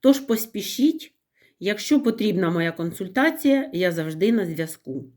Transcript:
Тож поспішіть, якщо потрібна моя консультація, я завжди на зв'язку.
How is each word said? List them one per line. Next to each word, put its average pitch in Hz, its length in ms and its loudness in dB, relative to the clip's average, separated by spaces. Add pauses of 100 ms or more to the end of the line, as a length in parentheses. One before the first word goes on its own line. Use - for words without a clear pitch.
Тож 269 200 6
поспішіть, 240 920 -2 (460)
якщо 208 400 0
потрібна 202 500 0
моя 165 220 0
консультація, 269 1000 0
я 175 200 0
завжди 165 400 0
на 208 140 0
зв'язку. 156 580 -8 (120)